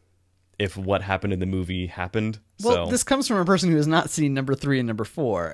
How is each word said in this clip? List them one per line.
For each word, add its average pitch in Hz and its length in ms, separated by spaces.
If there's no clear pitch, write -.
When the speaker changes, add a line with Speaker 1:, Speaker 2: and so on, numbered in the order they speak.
Speaker 1:
if 98 180
what 95 240
happened 95 320
in 90 60
the 92 80
movie 92 400
happened. 107 520
Speaker 2:
Well, 202 220
Speaker 1:
So. 208 60
Speaker 2:
this 247 120
comes 269 240
from 220 100
a 190 80
person 185 260
who 165 60
has 147 100
not 160 240
seen 147 240
number 135 200
three 139 240
and 123 80
number 110 160
four, 104 500